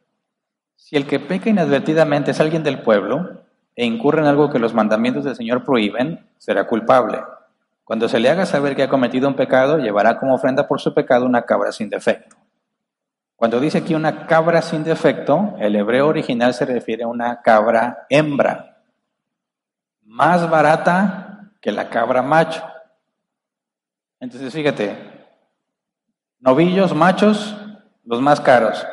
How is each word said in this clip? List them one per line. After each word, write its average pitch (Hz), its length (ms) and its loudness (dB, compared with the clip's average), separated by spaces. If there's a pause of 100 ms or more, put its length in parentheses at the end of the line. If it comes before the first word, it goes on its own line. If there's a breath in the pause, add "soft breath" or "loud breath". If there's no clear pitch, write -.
(760)
Si - 200 -6
el 139 100 -2
que 139 140 -2
peca 190 280 -4
inadvertidamente 147 840 2
es - 80 0
alguien 160 220 0
del 135 200 -4
pueblo, 110 600 -2 (320)
e 120 120 -4
incurre 143 340 0
en 151 60 2
algo 147 240 4
que 139 80 -2
los 117 160 -2
mandamientos 117 500 0
del 127 120 -6
Señor 123 280 -4
prohíben, 120 720 -2
será 98 300 -2
culpable. 120 540 2 (640)
Cuando 113 240 -2
se 113 120 0
le 120 80 2
haga 175 160 0
saber 139 320 -2
que 139 60 0
ha 127 60 0
cometido 131 400 0
un 135 60 -2
pecado, 131 440 2
llevará 107 400 2
como 131 160 0
ofrenda 131 340 0
por 135 120 -2
su 156 120 -4
pecado 127 320 2
una 123 180 0
cabra 104 300 -2
sin 107 160 -10
defecto. 101 480 -4 (1000)
Cuando 117 260 0
dice 156 180 0
aquí 165 160 -4
una 156 320 -4
cabra 165 360 2
sin 156 220 -6
defecto, 160 720 0
el 104 160 0
hebreo 117 320 0
original 127 480 0
se 135 120 -4
refiere 117 380 -6
a 117 40 -4
una 120 340 -6
cabra 113 680 2
hembra, 143 760 -2 (1200)
más 156 440 2
barata 160 1000 2 (100)
que 107 120 -4
la - 160 -6
cabra 123 340 0
macho. 156 400 0 (1600)
Entonces, 127 320 -12
fíjate, 135 440 -4 (1400)
novillos 170 560 2
machos, 190 600 2 (480)
los 117 160 -4
más 143 200 4
caros, - 520 2